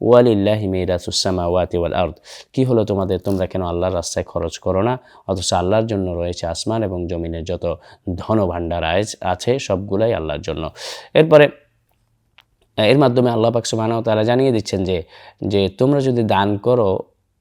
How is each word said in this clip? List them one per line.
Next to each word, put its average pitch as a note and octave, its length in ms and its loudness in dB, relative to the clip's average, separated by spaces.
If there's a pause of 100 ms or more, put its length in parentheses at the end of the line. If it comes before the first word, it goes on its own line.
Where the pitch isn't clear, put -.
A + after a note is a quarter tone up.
ওয়া A#2+ 200 6
লিল্লাহি G#2+ 460 2
মিরাসুস F#2 560 -4
সামাওয়াতি F2+ 540 -2
ওয়াল E2+ 160 -2
আরদ।" F2 200 -2 (400)
কি C3 100 2
হলো A#2 220 2
তোমাদের, F#2+ 340 -2
তোমরা F#2+ 280 -2
কেন F#2+ 140 -6
আল্লাহর F2 340 -2
রাস্তায় F2+ 280 -4
খরচ E2+ 340 -6
করো F#2 240 -2
না, A#2+ 180 -2 (280)
অথচ F#2 260 -2
আল্লাহর G2 340 0
জন্য G2 240 -2
রয়েছে F2 360 -6
আসমান G#2+ 360 -4
এবং F2+ 240 -6
জমিনের E2 360 -6
যত E2+ 320 -4 (400)
ধনভাণ্ডার E2+ 680 -2
আয়েজ-, F#2 380 -2
আছে, A#2+ 380 -2
সবগুলাই G2+ 540 -2
আল্লাহর D#2 280 -6
জন্য। D#2 280 -6 (440)
এরপরে, D3+ 360 8 (1300)
এর A2+ 200 6
মাধ্যমে B2 340 4
আল্লাহ A#2 200 2
পাক A#2 140 -2
সুবহানাহু A2+ 300 -2
ওয়া A2+ 80 -4
তাআলা G#2+ 200 2
জানিয়ে B2+ 280 2
দিচ্ছেন G#2 320 0
যে, F2+ 200 -2 (380)
যে G2 360 0
তোমরা C#3 240 2
যদি B2 220 0
দান G2+ 340 0
করো G#2+ 420 0 (420)